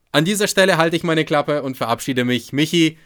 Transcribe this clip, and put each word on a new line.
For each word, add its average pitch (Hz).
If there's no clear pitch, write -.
An 151
dieser 196
Stelle 190
halte 165
ich 165
meine 160
Klappe 147
und 131
verabschiede 123
mich. 123
Michi, 156